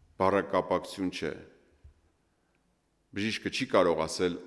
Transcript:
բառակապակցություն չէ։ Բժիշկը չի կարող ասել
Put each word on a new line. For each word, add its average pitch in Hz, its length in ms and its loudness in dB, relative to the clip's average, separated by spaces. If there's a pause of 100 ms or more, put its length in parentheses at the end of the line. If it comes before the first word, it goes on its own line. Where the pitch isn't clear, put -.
(200)
բառակապակցություն 92 880 0
չէ։ 82 220 -4 (1800)
Բժիշկը 101 380 -4
չի - 200 -4
կարող 87 320 6
ասել 87 320 -2 (100)